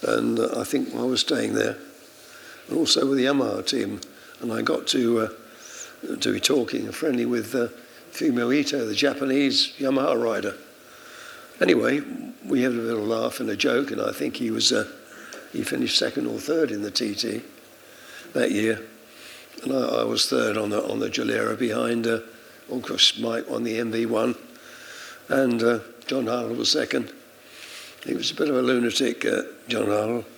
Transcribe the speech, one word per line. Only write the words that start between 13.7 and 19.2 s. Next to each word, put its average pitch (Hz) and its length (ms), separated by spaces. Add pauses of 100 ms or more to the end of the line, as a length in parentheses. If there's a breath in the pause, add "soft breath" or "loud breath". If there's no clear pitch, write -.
and - 100
I 107 120
think - 240
he 117 160
was, 113 200
uh, 110 160 (640 loud breath)
he - 120
finished 131 340
second 120 300
or 110 100
third 147 320
in 104 140
the 101 80
T 104 240
T 113 260 (920 loud breath)
that 123 180
year. 110 280 (840 loud breath)